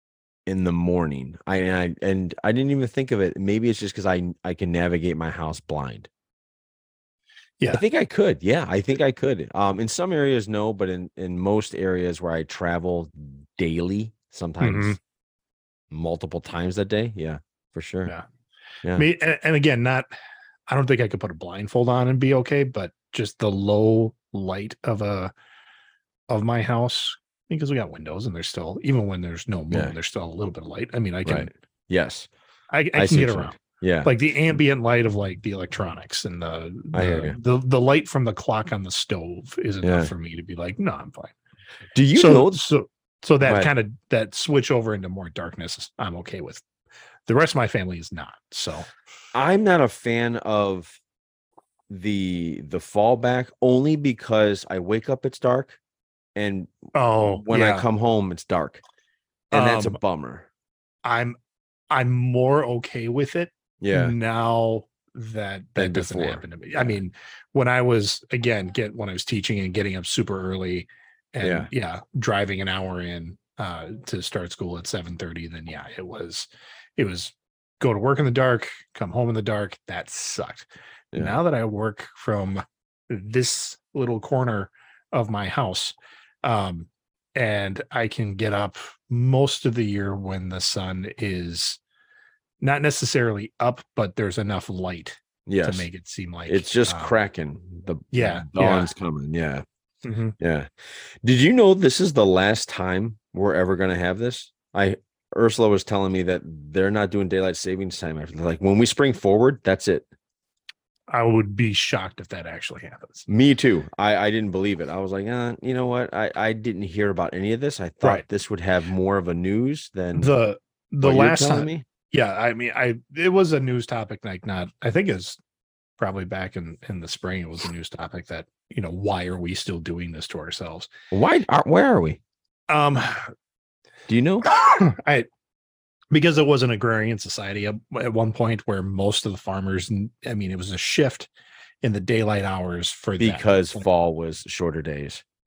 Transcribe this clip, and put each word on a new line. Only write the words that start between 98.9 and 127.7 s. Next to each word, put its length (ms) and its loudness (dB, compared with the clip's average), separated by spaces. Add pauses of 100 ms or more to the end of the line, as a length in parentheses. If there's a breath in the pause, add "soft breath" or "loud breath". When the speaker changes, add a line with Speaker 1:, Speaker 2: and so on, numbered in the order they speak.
Speaker 2:
yeah. 40 -18
Speaker 1:
coming. 360 -6
Yeah. 280 -2 (420)
Speaker 2:
Mm-hmm. 260 -4 (100)
Speaker 1:
Yeah. 280 -2 (560 loud breath)
Did 160 6
you 120 8
know 220 8
this 260 4
is 140 2
the 120 6
last 420 4
time 500 -4 (160)
we're 200 2
ever 220 2
gonna 200 0
have 220 -2
this? 340 -6 (220)
I, 220 2 (400)
Ursula 320 4
was 160 4
telling 280 0
me 100 0
that 220 0
they're 460 -2
not 200 0
doing 180 0
daylight 280 0
savings 420 -6
time 200 -8
after, 200 -12
like, 220 -2
when 180 6
we 80 8
spring 260 4
forward, 520 4
that's 240 2
it. 180 0 (1000)
Speaker 2:
I 140 0
would 320 4
be 180 2
shocked 480 -2
if 80 -18
that 180 -12
actually 360 -12
happens. 460 -20
Speaker 1:
Me 260 8
too. 300 2 (120)
I, 200 2
I 140 2
didn't 200 -2
believe 300 -2
it. 80 -8
I 80 -8
was 160 -6
like, 160 -6
"Uh, 340 -4
you 100 -4
know 140 -2
what? 260 -2
I, 220 -2
I 180 0
didn't 300 -6
hear 280 0
about 220 -2
any 200 -2
of 80 -2
this. 180 -4
I 120 -8
thought 180 0
Speaker 2:
Right. 200 0
Speaker 1:
this 220 -4
would 100 -4
have 280 2
more 280 2
of 120 0
a 60 -2
news 600 -2
than 280 -2
Speaker 2:
The, 360 4 (320)
the 180 2
Speaker 1:
what 80 6
you're 100 8
Speaker 2:
last 140 4
Speaker 1:
telling 180 4
Speaker 2:
time 80 0
Speaker 1:
me." 180 -6 (280)
Speaker 2:
Yeah, 240 2
I 180 0
mean, 200 -4
I, 200 0 (200)
it 140 0
was 240 4
a 80 2
news 260 -2
topic, 380 -8
like, 220 -10
not, 220 -4 (120)
I 100 -2
think 180 2
it's 280 -6 (600)
probably 260 -4
back 320 -8
in, 220 -12 (100)
in 120 -10
the 80 -12
spring, 340 -8
it 60 -10
was 160 -10
a 40 -8
news 220 -12